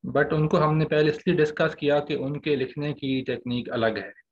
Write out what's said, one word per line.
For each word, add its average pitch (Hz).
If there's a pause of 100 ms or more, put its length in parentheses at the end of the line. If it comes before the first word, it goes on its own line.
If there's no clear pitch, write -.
but 135
उनको 156
हमने 156
पहले 151
इसलिए 180
discuss 151
किया 143
कि 143
उनके 143
लिखने 143
की 135
टेक्निक 123
अलग 113
है। 95 (180)